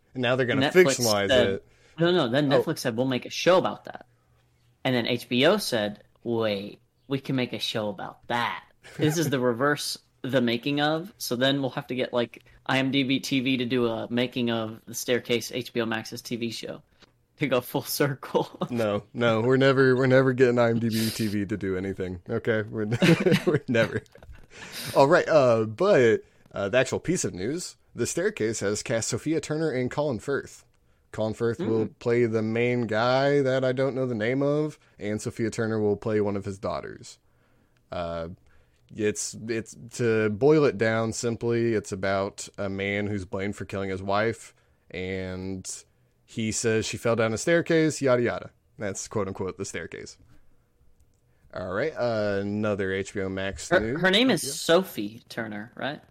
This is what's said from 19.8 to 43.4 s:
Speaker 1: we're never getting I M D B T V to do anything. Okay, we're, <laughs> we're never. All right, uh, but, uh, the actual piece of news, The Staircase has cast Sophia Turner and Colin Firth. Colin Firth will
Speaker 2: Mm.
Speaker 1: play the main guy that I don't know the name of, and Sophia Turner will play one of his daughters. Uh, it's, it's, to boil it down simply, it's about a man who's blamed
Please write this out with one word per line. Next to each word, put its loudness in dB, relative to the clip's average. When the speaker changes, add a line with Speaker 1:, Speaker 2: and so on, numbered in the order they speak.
Speaker 1:
we're 2
never 6
getting 4
I 6
M 2
D 0
B 0
T -2
V -2
to -4
do -2
anything. -6
Okay, 0
we're, -6
<laughs> 4
we're 2
never. 2
All 8
right, 4
uh, 6
but, 4
uh, -4
the 2
actual 0
piece -2
of -4
news, -6
The -2
Staircase -2
has 0
cast -2
Sophia -2
Turner -2
and -2
Colin -2
Firth. -6
Colin -2
Firth -2
will 0
Speaker 2:
Mm. -12
Speaker 1:
play 2
the 0
main 0
guy 2
that 0
I 2
don't 0
know -2
the -2
name 0
of, 0
and -4
Sophia -4
Turner -2
will 2
play 0
one 2
of -4
his -8
daughters. -8
Uh, -6
it's, -2
it's, -6
to 2
boil 4
it 2
down 0
simply, 0
it's -4
about -2
a -4
man -2
who's -4
blamed -6